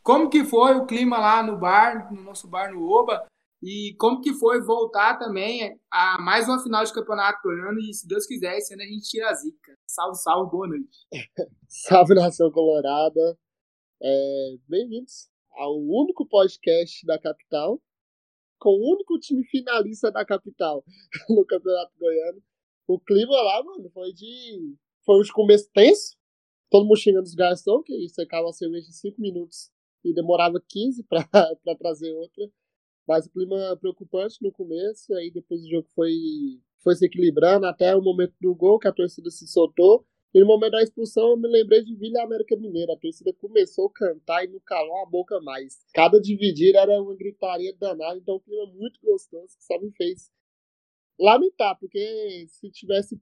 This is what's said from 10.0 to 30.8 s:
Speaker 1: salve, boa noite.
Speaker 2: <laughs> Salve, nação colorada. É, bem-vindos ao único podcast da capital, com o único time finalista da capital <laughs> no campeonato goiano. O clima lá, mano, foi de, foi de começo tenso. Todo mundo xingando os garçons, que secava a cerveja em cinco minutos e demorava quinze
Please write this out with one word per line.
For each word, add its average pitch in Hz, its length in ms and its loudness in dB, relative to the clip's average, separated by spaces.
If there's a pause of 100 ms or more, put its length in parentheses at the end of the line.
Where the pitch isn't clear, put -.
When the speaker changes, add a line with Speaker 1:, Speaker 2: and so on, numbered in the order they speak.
Speaker 1:
salve, 175 340 -2
boa 185 160 -6
noite. 147 440 -12
Speaker 2:
<laughs> 131 400 -12 (160)
Salve, 180 460 4
nação 175 380 2
colorada. 156 840 0 (640)
É, 135 540 -4 (120)
bem-vindos 226 600 -8 (220)
ao 143 260 -6
único 196 500 -4
podcast 170 760 0
da 160 140 -4
capital, 156 640 -8 (760)
com 214 100 0
o 214 240 2
único 381 260 -4
time 262 240 -4
finalista 233 680 -4
da 214 120 -4
capital 180 640 -6
<laughs> - 420 -14
no 208 160 4
campeonato 180 540 -4
goiano. 165 420 0 (460)
O 180 120 0
clima 240 420 2
lá, 214 220 0
mano, 330 300 -18
foi 185 200 -12
de, 220 600 -16 (300)
foi 202 200 6
de 202 100 -10
começo 208 400 6
tenso. 269 420 6 (540)
Todo 202 160 8
mundo 208 120 6
xingando 190 280 2
os 170 80 -20
garçons, 180 520 0
que 175 240 -10
secava 170 400 -6
a 170 40 -12
cerveja 165 340 -10
em 170 60 -20
cinco 202 260 -12
minutos 175 520 -10 (340)
e 170 80 -2
demorava 170 560 0
quinze 240 340 -6